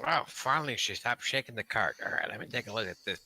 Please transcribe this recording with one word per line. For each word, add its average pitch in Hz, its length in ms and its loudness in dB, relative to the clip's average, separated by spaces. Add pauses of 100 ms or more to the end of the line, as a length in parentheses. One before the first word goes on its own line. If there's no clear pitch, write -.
Wow, 156 260 4
finally 139 520 0
she - 160 0
stopped 117 280 0
shaking 135 320 -2
the 110 80 -4
cart. 98 400 2
All - 80 -2
right, - 200 0
let 110 100 -6
me - 60 -8
take 120 200 -4
a 104 60 -8
look 107 160 -2
at 87 160 -10
this 95 200 -4